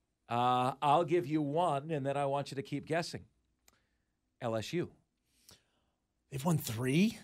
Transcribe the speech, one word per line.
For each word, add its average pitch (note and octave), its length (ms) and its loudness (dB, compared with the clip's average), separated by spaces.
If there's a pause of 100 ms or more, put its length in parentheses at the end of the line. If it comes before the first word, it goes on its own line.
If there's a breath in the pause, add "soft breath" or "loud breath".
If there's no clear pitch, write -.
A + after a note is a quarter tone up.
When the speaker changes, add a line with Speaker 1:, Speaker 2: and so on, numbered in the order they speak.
(280)
Speaker 1:
Uh, B2 540 2
I'll D3+ 240 6
give D#3 220 0
you D#3 140 0
one, D3+ 500 0
and C#3 140 -2
then C#3 120 0
I C#3+ 80 0
want C#3 260 -2
you C#3 40 -8
to C3+ 80 -6
keep - 240 -8
guessing. D#3 380 -4 (1160)
L A2+ 140 -2
S A2 160 -4
U. E3 180 -4 (1400 soft breath)
Speaker 2:
They've C3+ 140 -6
won E3 140 4
three? C3 640 2